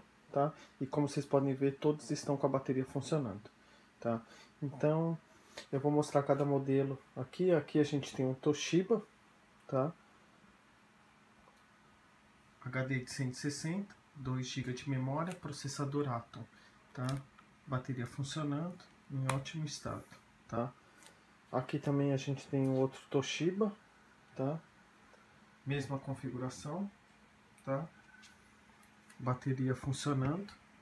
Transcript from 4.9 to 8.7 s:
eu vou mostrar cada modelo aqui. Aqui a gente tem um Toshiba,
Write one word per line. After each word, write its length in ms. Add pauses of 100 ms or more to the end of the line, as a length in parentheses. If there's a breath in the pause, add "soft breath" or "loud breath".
eu 80
vou 140
mostrar 300
cada 200
modelo 560 (160)
aqui. 380
Aqui 260
a 60
gente 280
tem 120
um 80
Toshiba, 680 (640)